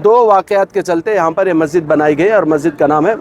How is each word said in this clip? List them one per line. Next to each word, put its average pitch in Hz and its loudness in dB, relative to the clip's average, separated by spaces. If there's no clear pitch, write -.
دو 233 4
واقعات 196 0
کے 196 -2
چلتے 175 -4
یہاں 165 0
پر 185 -2
یہ 180 0
مسجد 160 -2
بنائی 151 0
گئی 190 0
اور 202 2
مسجد 156 -2
کا 147 2
نام 151 0
ہے 220 2